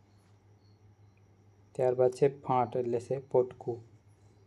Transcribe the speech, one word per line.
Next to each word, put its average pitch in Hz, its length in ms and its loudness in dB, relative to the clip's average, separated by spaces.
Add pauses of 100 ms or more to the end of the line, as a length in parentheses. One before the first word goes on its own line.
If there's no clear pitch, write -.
(1700)
ત્યારબાદ 127 400 2
છે 139 280 0
ફાંટ, 127 360 -2
એટલે 120 240 -2
છે 131 180 -6
પોટકું. 127 640 -2 (640)